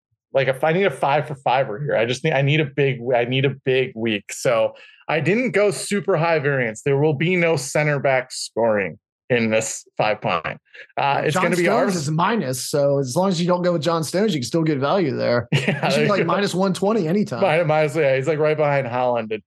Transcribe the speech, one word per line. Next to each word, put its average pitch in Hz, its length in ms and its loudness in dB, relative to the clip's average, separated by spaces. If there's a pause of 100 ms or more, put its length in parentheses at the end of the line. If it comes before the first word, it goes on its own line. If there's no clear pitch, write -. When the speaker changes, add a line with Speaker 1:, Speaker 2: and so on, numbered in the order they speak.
(340)
Speaker 1:
like, 135 140 2
if 131 140 -2
I 160 120 2
need 196 100 2
a 185 60 2
five 143 360 0
for - 80 -8
fiver 123 480 0
here. 113 140 -2
I 110 80 2
just 123 200 -4
need, 156 100 0
I 139 80 2
need 147 180 2
a 147 60 0
big, 135 340 -2 (160)
I 120 80 2
need 131 220 0
a 135 40 2 (140)
big 131 320 0
week. 110 360 -4
So 113 420 0 (340)
I 156 120 -2
didn't 202 320 0
go 202 180 2
super 190 480 -4
high 165 220 2
variance. 131 420 -2
There 139 160 2
will 156 160 2
be 180 220 0
no 165 200 2
center 147 440 0
back 131 320 0
scoring 104 680 -2 (320)
in 117 180 2
this 110 380 -2 (100)
five 107 240 0
pine. 90 380 -4 (400)
Uh, 139 260 0
it's 156 80 0
Speaker 2:
John 180 120 0
Speaker 1:
gonna 175 120 0
be 175 80 2
Speaker 2:
Stones 196 300 2
Speaker 1:
Ars- - 20 -2
Speaker 2:
is 147 140 -4
minus, 160 580 -2
so 143 300 2
as 131 180 -2
long 190 140 2
as 165 100 0
you 175 60 0
don't 180 160 2
go 175 100 2
with 160 100 -2
John 165 220 0
Stones, 190 300 0
you 143 60 -2
can 120 60 -6
still 165 160 0
get 156 140 0
value 143 400 0
there. 120 340 0
Speaker 1:
<laughs> - 40 0
Yeah, - 320 0
Speaker 2:
You 143 40 0
should 139 100 2
Speaker 1:
there - 40 2
Speaker 2:
be, 202 60 2
like, 196 80 0
Speaker 1:
you 170 60 0
go. 170 80 0
Speaker 2:
minus 190 220 0
one 185 200 0
twenty 196 340 0
anytime. 196 320 -2
Speaker 1:
Mi-, 170 240 2
minus, 156 320 2
yeah, 139 200 4
he's, 135 120 -2
like, 156 100 0
right 151 200 2
behind 143 300 2
Haaland 120 440 -2
at 107 140 -6